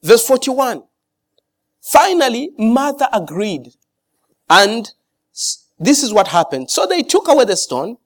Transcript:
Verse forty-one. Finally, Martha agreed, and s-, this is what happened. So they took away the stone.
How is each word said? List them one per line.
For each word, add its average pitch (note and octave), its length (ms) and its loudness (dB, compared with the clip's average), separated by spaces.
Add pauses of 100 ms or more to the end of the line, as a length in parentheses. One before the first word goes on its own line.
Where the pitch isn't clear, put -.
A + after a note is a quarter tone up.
Verse A3+ 240 4
forty-one. C4 560 -2 (960)
Finally, D4 760 -2
Martha C4+ 520 -2
agreed, E3 640 -8 (760)
and G3+ 440 4 (420)
s-, - 320 -10 (140)
this A#3+ 240 2
is G#3+ 100 -6
what F#3+ 140 4
happened. C#3+ 420 -2
So - 160 0
they F4 160 -2
took - 260 0
away B3 180 6
the F#3+ 120 -2
stone. D#3 480 -6